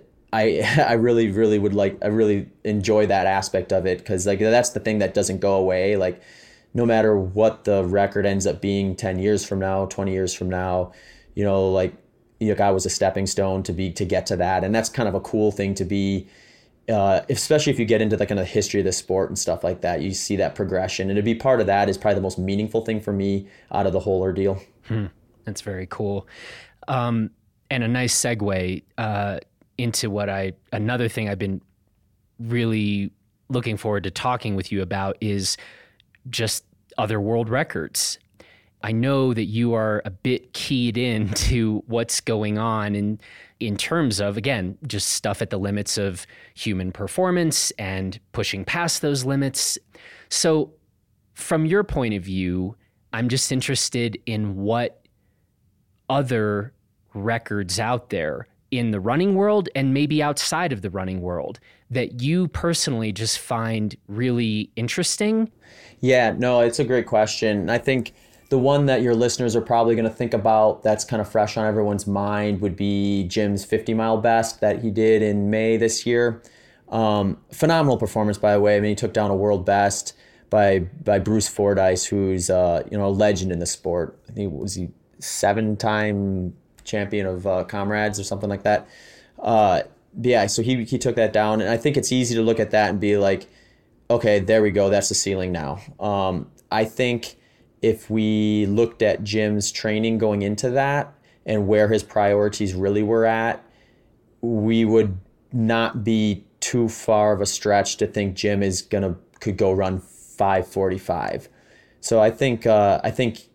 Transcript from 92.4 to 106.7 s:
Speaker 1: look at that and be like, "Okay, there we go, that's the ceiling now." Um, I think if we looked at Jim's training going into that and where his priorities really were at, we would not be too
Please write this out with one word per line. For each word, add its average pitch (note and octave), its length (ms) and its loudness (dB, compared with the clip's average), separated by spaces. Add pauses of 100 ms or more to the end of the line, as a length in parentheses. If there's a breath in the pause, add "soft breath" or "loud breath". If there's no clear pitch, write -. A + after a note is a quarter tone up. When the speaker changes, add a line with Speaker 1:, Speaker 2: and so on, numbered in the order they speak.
Speaker 1:
look A2+ 160 2
at G#2+ 140 -2
that G#2+ 180 4
and G2+ 80 -2
be G#2 180 2
like, G2 300 2 (640 soft breath)
"Okay, G#2+ 300 4
there A2 200 4
we G#2 120 4
go, G2 180 4
that's G2+ 180 2
the G2 60 -4
ceiling F#2 380 -2
now." D#2 260 -6 (220)
Um, F#2+ 500 -2 (220)
I A2+ 120 2
think A#2+ 520 -4 (440 soft breath)
if A2 300 0
we G#2+ 560 2
looked A2+ 360 0
at G#2 200 2
Jim's G#2 480 0
training A2 480 -2
going G#2 240 0
into G#2 280 -2
that C#3 440 0 (320 soft breath)
and G#2 220 0
where G#2+ 200 6
his G#2+ 140 2
priorities G#2 720 0
really G2+ 300 0
were A2+ 200 2
at, A2+ 400 0 (760 soft breath)
we A2+ 440 2
would G#2+ 320 4 (360)
not A2+ 500 0
be G#2+ 420 0 (140)
too A#2+ 300 0